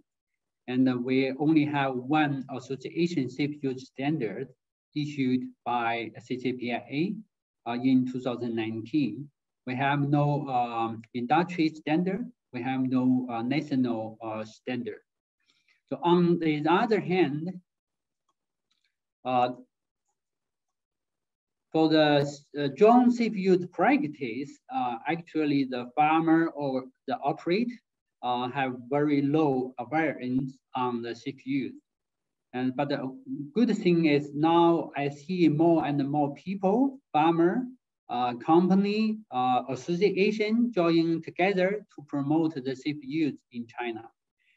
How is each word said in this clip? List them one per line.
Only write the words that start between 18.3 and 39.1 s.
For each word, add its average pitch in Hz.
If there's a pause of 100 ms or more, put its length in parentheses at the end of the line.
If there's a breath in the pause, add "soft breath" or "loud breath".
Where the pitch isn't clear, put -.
uh, 127 (2250)
for 160
the, 147 (300)
uh, 143
drone 240
safe 233
use 185
practice, 147 (160)
uh, 127 (100)
actually 151
the 123
farmer 165
or 135 (220)
the 123
operator, 175 (520)
uh, 123
have 131 (160)
very 143
low 139
awareness 127 (180)
on 123
the 117
safe 135
use. 127 (800)
And, 127
but 143
the 131 (380)
good 220
thing 165
is 147
now 165
I 143
see 175
more 160
and 143
more 143
people, 202 (140)
farmer, 170 (460)
uh, 123
company, 202 (120)